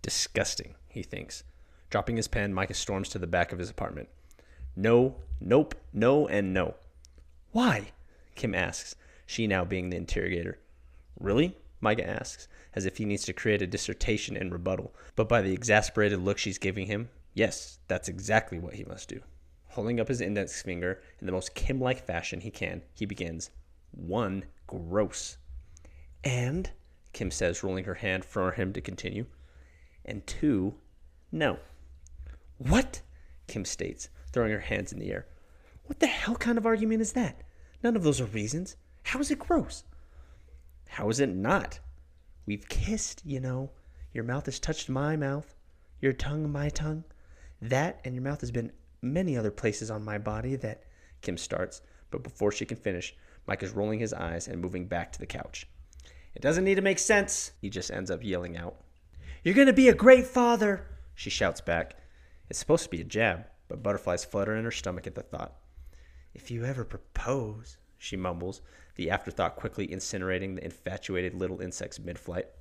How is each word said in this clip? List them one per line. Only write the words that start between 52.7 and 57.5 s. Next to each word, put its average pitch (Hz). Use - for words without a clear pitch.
finish, 92
Mike 98
is 95
rolling 107
his 113
eyes 85
and 87
moving 90
back 85
to -
the -
couch. -
"It -
doesn't 165
need 196
to 190
make 190
sense," -